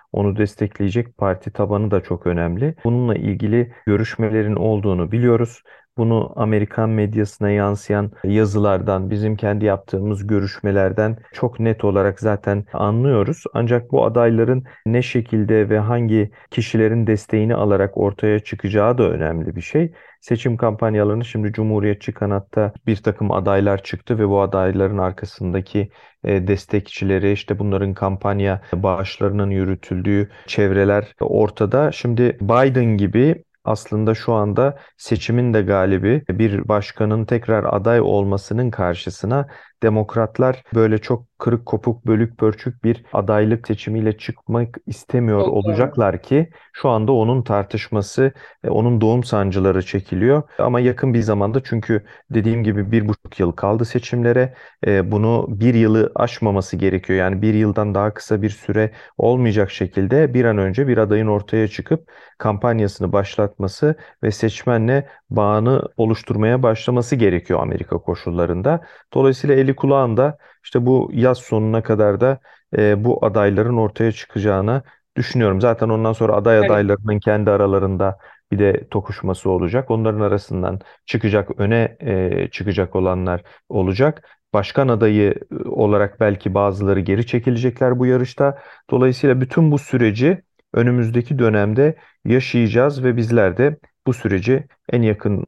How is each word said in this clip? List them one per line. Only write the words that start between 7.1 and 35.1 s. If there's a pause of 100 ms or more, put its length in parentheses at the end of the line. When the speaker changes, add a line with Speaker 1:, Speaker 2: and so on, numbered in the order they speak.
Speaker 1:
yansıyan (120)
yazılardan,
bizim
kendi
yaptığımız
görüşmelerden (160)
çok
net
olarak
zaten
anlıyoruz.
Ancak
bu
adayların (220)
ne
şekilde
ve
hangi (200)
kişilerin
desteğini
alarak
ortaya
çıkacağı
da
önemli
bir
şey. (280)
Seçim
kampanyalarını
şimdi
Cumhuriyetçi
kanatta (140)
bir
takım
adaylar
çıktı
ve
bu
adayların
arkasındaki, (340)
e,
destekçileri,
işte
bunların
kampanya (100)
bağışlarının
yürütüldüğü (160)
çevreler
ortada.
Şimdi
Biden
gibi (200)
aslında
şu
anda (180)
seçimin